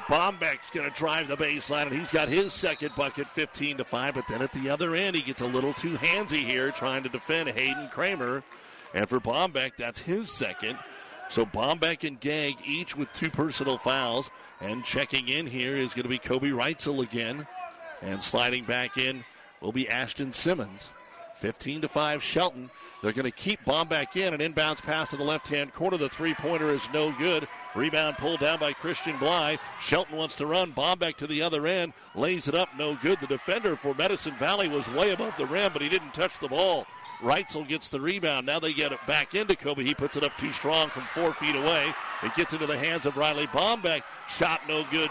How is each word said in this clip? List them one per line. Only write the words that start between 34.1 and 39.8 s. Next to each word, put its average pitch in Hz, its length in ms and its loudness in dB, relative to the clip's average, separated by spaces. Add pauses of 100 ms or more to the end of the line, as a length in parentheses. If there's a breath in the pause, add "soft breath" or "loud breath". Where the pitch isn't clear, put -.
Valley 180 340 2
was 143 200 0
way 170 200 4
above 214 280 0
the 139 100 0
rim, 185 260 2
but 143 80 -2
he 147 80 0
didn't 160 240 0
touch - 260 0
the 147 80 -4
ball. 156 380 4 (360)
Reitzel 151 460 2
gets 151 220 -4
the 135 100 -4
rebound. 156 460 0
Now 147 140 0
they 160 140 0
get 143 180 2
it 131 160 -6
back 147 260 2
into 196 220 2
Kobe. 143 280 -2